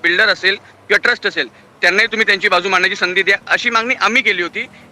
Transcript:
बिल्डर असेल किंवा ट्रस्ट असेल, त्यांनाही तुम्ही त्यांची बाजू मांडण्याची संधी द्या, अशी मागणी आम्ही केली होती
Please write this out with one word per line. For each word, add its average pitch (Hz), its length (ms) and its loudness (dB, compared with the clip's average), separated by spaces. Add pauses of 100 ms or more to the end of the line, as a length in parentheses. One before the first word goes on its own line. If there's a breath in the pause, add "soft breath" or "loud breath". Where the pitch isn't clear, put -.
बिल्डर 180 260 2
असेल 190 260 0
किंवा - 440 -4
ट्रस्ट 240 280 -2
असेल, 156 220 -4 (340 loud breath)
त्यांनाही 190 240 2
तुम्ही 220 200 -2
त्यांची 202 220 2
बाजू 180 200 0
मांडण्याची 190 280 0
संधी 180 260 0
द्या, 196 140 2 (100)
अशी 202 240 -2
मागणी 233 240 0
आम्ही 220 280 0
केली 202 200 -2
होती 196 240 -8 (260 loud breath)